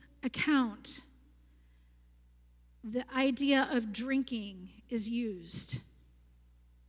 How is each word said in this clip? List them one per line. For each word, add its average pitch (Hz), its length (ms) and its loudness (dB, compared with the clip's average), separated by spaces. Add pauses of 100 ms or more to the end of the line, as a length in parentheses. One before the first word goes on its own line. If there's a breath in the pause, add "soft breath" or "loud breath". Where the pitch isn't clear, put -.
(220 loud breath)
account, 254 800 0 (1800)
the 240 200 -4 (100)
idea 269 560 4
of 220 220 0
drinking 214 800 -4 (180)
is 220 200 -2
used. 202 720 -4 (1080)